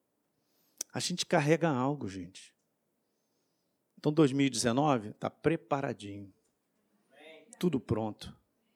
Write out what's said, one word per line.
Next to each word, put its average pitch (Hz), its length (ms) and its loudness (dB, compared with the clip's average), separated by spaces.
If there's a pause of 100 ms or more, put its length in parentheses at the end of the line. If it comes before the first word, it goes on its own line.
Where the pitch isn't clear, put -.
(920)
A 123 80 -4
gente - 240 -4
carrega 156 440 4
algo, 135 380 0
gente. 92 480 -14 (1400)
Então, 151 140 0
dois 151 200 6
mil 139 140 4
e 135 40 2
dezenove 120 640 0
tá - 160 -6
preparadinho. 113 1000 -4 (1300)
Tudo 151 220 0
pronto. 107 560 -6 (400)